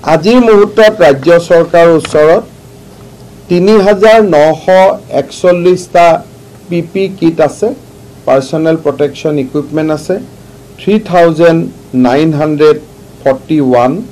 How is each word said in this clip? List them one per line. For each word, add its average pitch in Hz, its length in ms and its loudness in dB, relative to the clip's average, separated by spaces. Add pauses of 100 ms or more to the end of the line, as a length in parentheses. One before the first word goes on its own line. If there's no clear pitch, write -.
আজিৰ 170 380 0
মুহূৰ্তত 214 580 2
ৰাজ্য 156 400 2
চৰকাৰৰ 170 480 2
ওচৰত 160 560 0 (1040)
তিনি 180 220 0
হাজাৰ 214 520 2
নশ 156 460 0 (400)
একচল্লিছটা 175 1120 0 (460)
পি 170 120 -4 (120)
পি 190 160 -4 (100)
কিট 165 220 -2
আছে, 208 320 -2 (520)
পাৰ্চনেল 156 500 -2
প্ৰটেকশ্যন 147 640 -6
ইকুইপমেণ্ট 147 520 -6
আছে, 156 280 -6 (600)
থ্ৰী 208 200 -2
থাউজেণ্ড 170 680 0 (240)
নাইন 135 400 0
হাণ্ড্ৰেড 151 440 0 (460)
ফৰ্টি 156 380 -2
ওৱান। 127 400 0 (100)